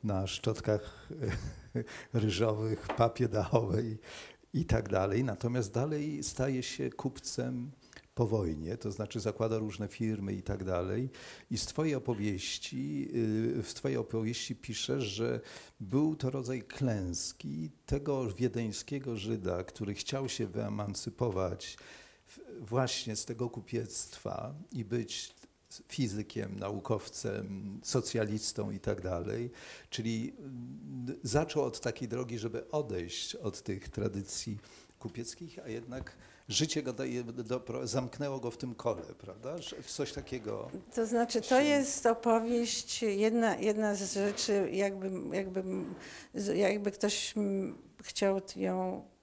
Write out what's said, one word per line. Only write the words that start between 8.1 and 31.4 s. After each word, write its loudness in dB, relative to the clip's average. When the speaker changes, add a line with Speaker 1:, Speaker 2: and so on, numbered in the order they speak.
Speaker 1:
po 6
wojnie, 2
to -4
znaczy -4
zakłada 2
różne -2
firmy -2
i -4
tak -2
dalej. 0
I 0
z 0
twojej 0
opowieści, -2
y, 0
w -6
twojej 0
opowieści -2
piszesz, -2
że 0
był 2
to 0
rodzaj -4
klęski -2
tego 2
wiedeńskiego 0
Żyda, 0
który -4
chciał -2
się -2
wyemancypować 0
w-, -18
właśnie 0
z -2
tego -2
kupiectwa -4
i -2
być -4
fizykiem, -2
naukowcem, -2
socjalistą 0
i -4
tak 0
dalej. -2
Czyli, 0
mm, -8
zaczął 2